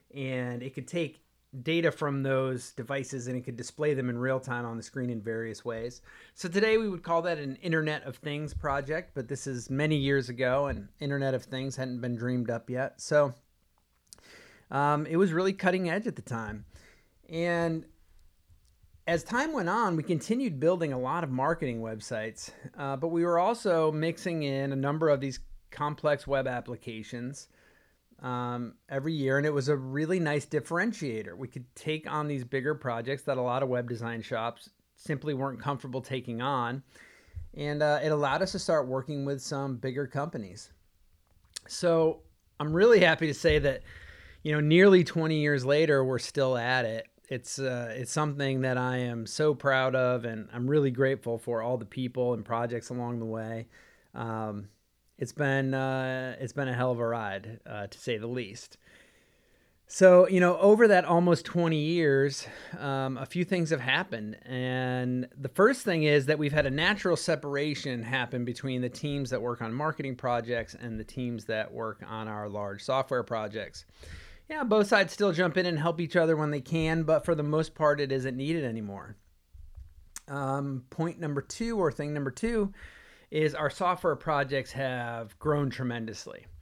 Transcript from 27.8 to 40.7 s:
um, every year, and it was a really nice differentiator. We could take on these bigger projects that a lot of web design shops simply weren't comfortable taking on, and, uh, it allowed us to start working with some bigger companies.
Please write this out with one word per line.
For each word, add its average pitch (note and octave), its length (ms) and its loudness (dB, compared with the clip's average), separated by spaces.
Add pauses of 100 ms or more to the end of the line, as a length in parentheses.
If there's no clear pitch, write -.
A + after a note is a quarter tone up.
um, B2 520 -6 (160)
every C#3+ 240 -4
year, C#3 240 2
and C#3+ 100 2
it D3+ 60 0
was C#3 160 -2
a D3 80 2
really D3 420 -2
nice D3 260 0
differentiator. C#3+ 920 -4
We B2+ 100 -10
could B2+ 260 -14
take D#3 380 -6
on D3+ 160 -2
these C#3 160 -2
bigger C3+ 320 -2
projects B2+ 480 -4
that C3+ 140 0
a B2+ 40 -2
lot B2 220 0
of C3 60 -2
web A#2+ 180 0
design A#2 340 -6
shops A#2 480 -6 (280)
simply D3 360 -4
weren't C3 280 -4
comfortable C3+ 400 -6
taking A#2+ 400 -6
on, C3 420 -2 (720)
and, D3 280 -2
uh, D3 220 4
it D#3 60 2
allowed D3 320 2
us F#3 100 0
to F#3+ 80 -4
start D#3 260 2
working C3 380 -4
with C#3 180 -4
some C#3 360 -4
bigger C3 300 -4
companies. B2+ 640 -8 (960)